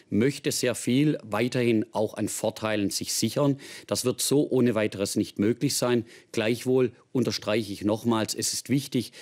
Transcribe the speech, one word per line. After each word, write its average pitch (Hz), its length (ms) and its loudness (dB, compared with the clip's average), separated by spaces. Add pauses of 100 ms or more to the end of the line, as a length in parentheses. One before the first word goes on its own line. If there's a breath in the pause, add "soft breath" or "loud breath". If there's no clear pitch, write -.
(100 loud breath)
möchte 135 400 0
sehr 120 240 0
viel 143 480 2
weiterhin 113 680 2
auch 107 220 -2
an 107 140 -2
Vorteilen 104 640 -2
sich - 220 -4
sichern. 139 460 0 (280 loud breath)
Das - 180 -2
wird 127 160 0
so 143 280 2
ohne 120 260 4
weiteres 104 420 -2
nicht 101 220 -2
möglich 120 380 0
sein. 120 300 2 (260 loud breath)
Gleichwohl 123 600 2 (200 soft breath)
unterstreiche 110 600 0
ich 90 120 -6
nochmals, 110 500 0
es - 180 -4
ist - 160 -6
wichtig, 135 540 -2